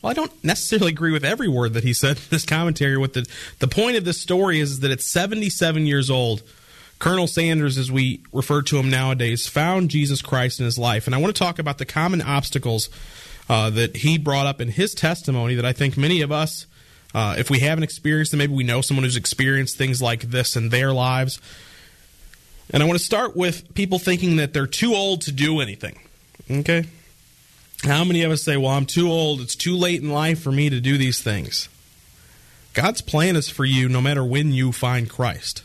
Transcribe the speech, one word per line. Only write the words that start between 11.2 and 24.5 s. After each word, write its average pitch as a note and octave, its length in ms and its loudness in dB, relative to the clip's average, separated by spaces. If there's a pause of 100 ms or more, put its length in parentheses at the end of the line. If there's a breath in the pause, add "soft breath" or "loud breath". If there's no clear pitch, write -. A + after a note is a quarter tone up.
to - 40 -2
talk F3 200 0
about D3 200 -4
the C3 60 -6
common E3+ 360 0
obstacles, B2 680 -2 (600 loud breath)
uh, A2 220 2
that A2+ 260 0
he D#3+ 220 2
brought C#3 260 0
up C#3 160 -4
in A#2 80 -4
his F#3 240 0
testimony C3 600 0
that A#2+ 100 0
I B2+ 80 0
think C3+ 240 0
many D#3 240 2
of C#3+ 100 -2
us, D#3 360 -4 (460 loud breath)
uh, A2 240 0
if A#2 120 -2
we C#3 100 4
haven't D#3 240 0
experienced D#3 480 -2
them, D3+ 60 0
maybe C#3+ 160 0
we C3+ 100 0
know A#2+ 180 0
someone C3+ 220 2
who's B2+ 140 0
experienced C3+ 600 0
things C3 240 -2
like A#2 200 -2
this A#2+ 340 -2
in A2+ 140 -2
their C3 240 2
lives. B2+ 460 0 (1300 loud breath)
And C#3+ 120 2
I - 20 4
want E3+ 140 2
to - 60 -4
start A3+ 300 -2
with F3 380 -2
people F#3+ 240 0
thinking F3+ 380 2
that D3 180 0